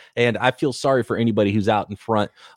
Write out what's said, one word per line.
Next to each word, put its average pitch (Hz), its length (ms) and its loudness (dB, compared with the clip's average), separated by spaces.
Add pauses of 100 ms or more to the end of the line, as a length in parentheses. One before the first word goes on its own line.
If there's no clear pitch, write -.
(160)
And 120 220 0
I 127 140 0
feel 135 220 -2
sorry 135 300 0
for 101 140 -4
anybody 107 340 2
who's 104 180 0
out 107 200 0
in 104 60 -10
front, 107 360 -2 (240)